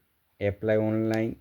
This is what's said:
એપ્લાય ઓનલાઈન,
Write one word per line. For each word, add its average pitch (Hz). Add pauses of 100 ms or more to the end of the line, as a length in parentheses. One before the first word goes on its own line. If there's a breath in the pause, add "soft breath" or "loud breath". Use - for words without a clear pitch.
(400)
એપ્લાય 104
ઓનલાઈન, 110